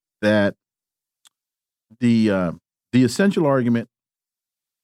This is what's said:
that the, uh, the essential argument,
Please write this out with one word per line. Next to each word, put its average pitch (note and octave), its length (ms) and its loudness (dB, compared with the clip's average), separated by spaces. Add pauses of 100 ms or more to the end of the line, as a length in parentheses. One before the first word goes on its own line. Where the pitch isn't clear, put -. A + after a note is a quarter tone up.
(220)
that G#2 320 0 (1500)
the, A2+ 300 2
uh, F#2 220 -2 (420)
the B2+ 100 4
essential F#3+ 440 0
argument, A#2+ 400 -2 (960)